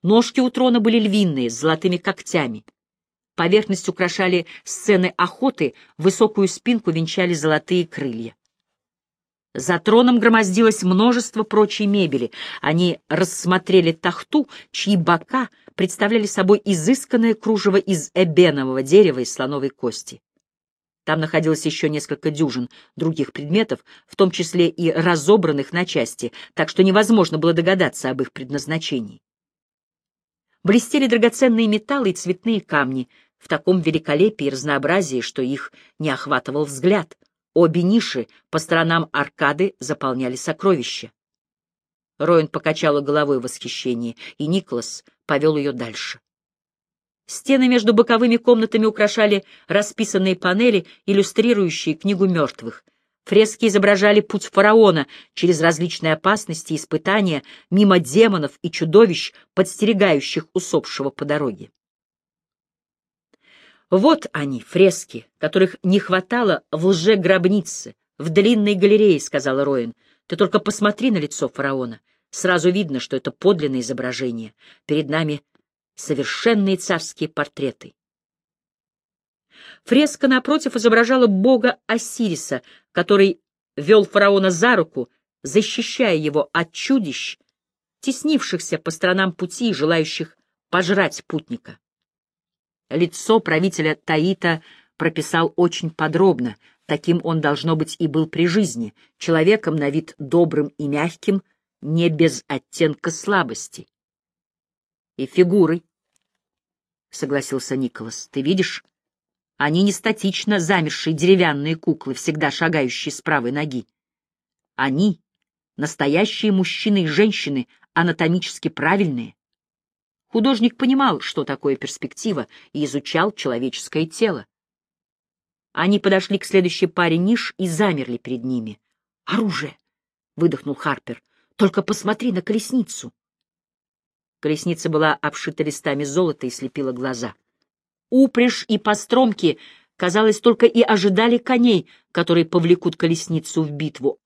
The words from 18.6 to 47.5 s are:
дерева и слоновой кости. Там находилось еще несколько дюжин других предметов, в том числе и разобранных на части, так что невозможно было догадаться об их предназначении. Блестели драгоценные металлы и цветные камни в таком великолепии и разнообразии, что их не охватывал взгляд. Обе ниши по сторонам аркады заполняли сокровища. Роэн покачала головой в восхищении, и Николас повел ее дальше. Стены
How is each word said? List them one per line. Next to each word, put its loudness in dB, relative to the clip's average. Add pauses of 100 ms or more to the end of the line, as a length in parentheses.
дерева 4
и -2
слоновой -6
кости. -10 (840)
Там -2
находилось -2
еще -2
несколько -6
дюжин -2 (280)
других -4
предметов, -4 (240)
в -20
том 2
числе 0
и -2
разобранных 2
на -2
части, -6 (200)
так -4
что 2
невозможно 4
было 2
догадаться 0
об -6
их -4
предназначении. -8 (1400)
Блестели 2
драгоценные 2
металлы 0
и -4
цветные -4
камни -4 (300)
в -20
таком 0
великолепии 0
и 0
разнообразии, -2
что -8
их -6 (260)
не -4
охватывал -4
взгляд. -2 (400)
Обе 4
ниши 0 (220)
по -4
сторонам 0
аркады -2
заполняли -6
сокровища. -4 (1080)
Роэн 4
покачала 0
головой 0
в -6
восхищении, -8 (220)
и -6
Николас -6 (180)
повел 0
ее -4
дальше. -10 (1040)
Стены 0